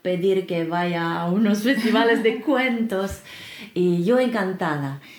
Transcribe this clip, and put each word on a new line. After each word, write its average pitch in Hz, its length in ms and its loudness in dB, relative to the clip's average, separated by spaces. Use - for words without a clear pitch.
pedir 185 440 0
que 170 180 -2
vaya 170 580 -2
a 170 80 -2
unos 208 280 2
<laughs> 208 60 -4
festivales 226 580 2
de 220 180 0
cuentos 233 760 -2
y 175 300 2
yo 247 160 4
encantada. 185 800 -2